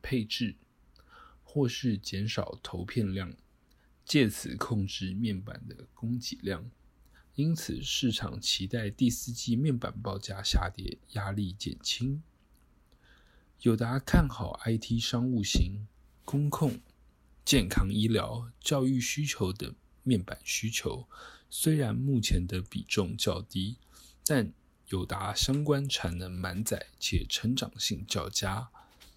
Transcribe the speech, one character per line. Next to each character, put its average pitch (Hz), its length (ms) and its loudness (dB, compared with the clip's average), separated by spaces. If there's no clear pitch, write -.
配 123 200 0
置， 107 320 -2
或 143 240 2
是 117 300 0
减 101 320 -4
少 - 320 -4
投 90 240 -6
片 101 260 0
量， 95 220 -4
借 127 240 6
此 - 260 -6
控 98 300 0
制 92 300 -4
面 104 260 -2
板 - 260 -12
的 - 280 -14
供 117 240 -2
给 - 240 -8
量。 98 260 -4
因 156 220 2
此， - 260 -4
市 127 300 0
场 - 280 -4
期 - 280 0
待 107 240 -2
第 120 180 4
四 - 220 -2
季 117 240 0
面 139 200 4
板 101 240 -4
报 101 200 -4
价 101 240 -6
下 - 260 4
跌 - 300 -8
压 101 180 -4
力 101 200 -2
减 - 300 -6
轻。 139 400 -2
友 113 140 6
达 117 220 0
看 151 320 6
好 - 220 -6
I 113 140 2
T 113 220 0
商 120 280 0
务 117 160 2
型、 101 440 2
工 143 280 0
控、 - 280 0
健 113 240 4
康 98 240 2
医 107 160 4
疗、 117 440 0
教 135 240 2
育 131 160 4
需 147 240 0
求 98 260 0
等 - 240 -8
面 110 200 4
板 - 220 -10
需 - 240 -2
求， - 400 -4
虽 - 260 2
然 123 180 2
目 127 280 2
前 90 260 2
的 92 140 -2
比 - 260 -8
重 98 300 0
较 - 240 0
低， 101 340 -4
但 123 300 2
友 90 180 -2
达 98 280 -4
相 139 280 2
关 139 280 2
产 87 280 -2
能 90 140 -8
满 92 320 -4
载 - 240 -4
且 - 280 0
成 - 280 0
长 - 240 -4
性 98 300 -4
较 - 220 -2
佳。 98 400 -2